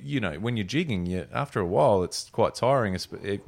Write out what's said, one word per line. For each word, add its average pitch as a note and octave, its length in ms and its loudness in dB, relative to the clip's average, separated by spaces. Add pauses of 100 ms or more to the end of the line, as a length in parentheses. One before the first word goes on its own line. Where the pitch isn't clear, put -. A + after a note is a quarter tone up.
you C#3 160 -4
know, F2+ 160 -2
when A#2 220 -2
you're G2+ 80 -2
jigging, A2+ 400 -2
you, F2+ 280 -4
after C3 260 -4
a F2+ 60 0
while, G#2 380 4
it's - 280 -6
quite G2 220 2
tiring, A#2 420 2
esp-, - 300 -8
eh, G2+ 120 -2 (100)